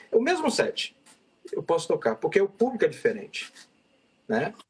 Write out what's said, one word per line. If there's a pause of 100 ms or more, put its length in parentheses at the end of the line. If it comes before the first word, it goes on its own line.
(100)
o
mesmo
set (560)
eu
posso
tocar,
porque
o
público
é
diferente, (720)
né? (180)